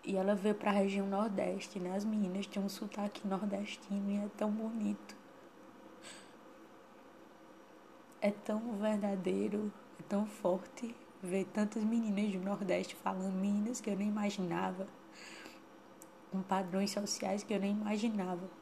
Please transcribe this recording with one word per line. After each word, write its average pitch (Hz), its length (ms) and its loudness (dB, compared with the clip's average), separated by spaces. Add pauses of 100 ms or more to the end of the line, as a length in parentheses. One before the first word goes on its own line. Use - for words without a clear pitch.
E 196 120 0
ela 190 180 4
veio 208 220 4
pra 208 160 2
região 196 340 4
Nordeste, 196 720 0
né? 180 160 -2
As 202 120 2
meninas 202 420 2
têm 202 160 -2
um 202 60 0
sotaque 208 580 -4
nordestino 202 840 0
e 202 60 4
é 208 200 0
tão 214 120 2
bonito. 220 640 -2 (3000)
É 208 100 4
tão 214 460 -2
verdadeiro, 202 960 2 (260)
é - 40 -12
tão 202 220 2
forte 196 680 -2 (260)
ver 185 260 0
tantas 214 360 0
meninas 214 480 4
do 190 80 0
Nordeste 185 560 0
falando, 190 380 0
meninas 202 480 2
que - 80 -2
eu 196 80 2
nem 202 100 2
imaginava, 190 800 0 (1400)
com 190 100 0
padrões 190 500 2
sociais 202 520 0
que 220 100 -2
eu 196 60 2
nem 202 140 2
imaginava. 208 760 0 (120)